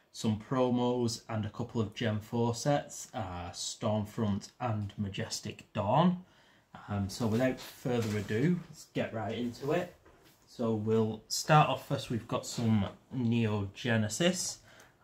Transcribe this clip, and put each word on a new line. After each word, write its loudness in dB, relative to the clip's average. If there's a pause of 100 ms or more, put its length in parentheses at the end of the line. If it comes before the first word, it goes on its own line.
(120)
some 0
promos 2
and -2
a -2
couple -4
of -2
Gen 0
four 0
sets, -2
uh, -6
Stormfront -2 (100)
and -2
Majestic -6
Dawn. 4 (680)
Um, 0
so -4
without 2
further -2
ado, 2
let's -20
get -2
right -4
into -4
it. -2 (500)
So -2
we'll 2
start 4
off -4
first, -4
we've -2
got -2
some 2 (300)
Neo 2
Genesis. 0 (460)